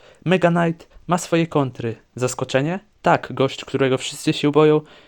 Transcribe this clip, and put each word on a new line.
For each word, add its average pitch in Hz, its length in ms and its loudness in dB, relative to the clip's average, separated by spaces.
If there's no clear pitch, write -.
Mega 175 260 2
Knight 170 380 -2
ma 160 120 0
swoje 165 280 0
kontry. 123 500 -4
Zaskoczenie? 131 640 -2
Tak, - 300 0
gość, 131 320 -2
którego 131 340 0
wszyscy - 340 -4
się 147 180 0
boją, 151 300 4